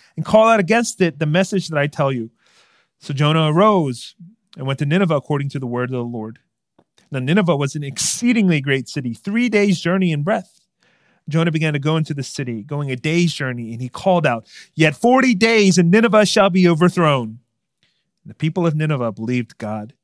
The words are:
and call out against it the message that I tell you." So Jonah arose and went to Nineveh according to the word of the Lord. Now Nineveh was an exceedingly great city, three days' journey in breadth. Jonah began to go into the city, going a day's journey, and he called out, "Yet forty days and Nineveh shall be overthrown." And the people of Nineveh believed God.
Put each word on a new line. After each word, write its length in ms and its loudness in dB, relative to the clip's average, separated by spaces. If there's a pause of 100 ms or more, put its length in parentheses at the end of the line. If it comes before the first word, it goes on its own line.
(160)
and 80 -6
call 240 6
out 120 4
against 420 0
it 160 -2
the 80 -2
message 420 0
that 100 -4
I 100 0
tell 220 -2
you." 200 -6 (680)
So 140 -12
Jonah 400 2
arose 600 0 (420)
and 100 -8
went 120 -4
to 80 -4
Nineveh 300 0
according 340 -4
to 80 -8
the 80 -8
word 240 -6
of 80 -6
the 60 -4
Lord. 340 -10 (720)
Now 80 -6
Nineveh 380 2
was 200 -4
an 80 -8
exceedingly 760 0
great 260 -2
city, 240 -6
three 380 -2
days' 280 2
journey 320 0
in 120 -2
breadth. 400 -4 (680)
Jonah 240 0
began 200 -2
to 60 -2
go 180 -2
into 180 -4
the 80 -8
city, 400 -8
going 280 -8
a 60 -6
day's 360 0
journey, 400 -8
and 80 -10
he 80 -8
called 380 0
out, 200 -2 (280)
"Yet 220 2
forty 380 4
days 440 4
and 120 4
Nineveh 360 4
shall 240 2
be 180 4
overthrown." 680 0 (840)
And 80 -20
the 40 -18
people 320 -2
of 80 0
Nineveh 380 -2
believed 460 -6
God. 460 -10